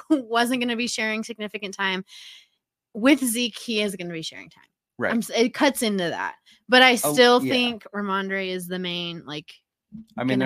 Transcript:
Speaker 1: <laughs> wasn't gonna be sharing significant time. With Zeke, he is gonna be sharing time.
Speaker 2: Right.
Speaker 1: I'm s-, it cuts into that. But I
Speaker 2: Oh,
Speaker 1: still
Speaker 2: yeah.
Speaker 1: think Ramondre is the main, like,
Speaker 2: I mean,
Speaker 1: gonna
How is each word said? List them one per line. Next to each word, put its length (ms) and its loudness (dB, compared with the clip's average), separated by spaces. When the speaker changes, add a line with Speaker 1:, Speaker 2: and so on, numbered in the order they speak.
Speaker 1:
<laughs> 60 -14
wasn't 500 0
gonna 160 -2
be 120 -2
sharing 340 -4
significant 520 -10
time. 300 -2
With 300 4
Zeke, 340 -2
he 240 -4
is 140 -2
gonna 160 -8
be 100 -8
sharing 280 -14
time. 140 -20
Speaker 2:
Right. 140 0
Speaker 1:
I'm 60 2
s-, 120 -4
it 240 0
cuts 280 2
into 280 0
that. 240 -6
But 140 6
I 100 8
Speaker 2:
Oh, 80 2
Speaker 1:
still 320 6
Speaker 2:
yeah. 80 0
Speaker 1:
think 320 -2
Ramondre 540 -4
is 180 -6
the 140 -6
main, 440 -8
like, 280 -12
Speaker 2:
I 80 -6
mean, 140 0
Speaker 1:
gonna 80 -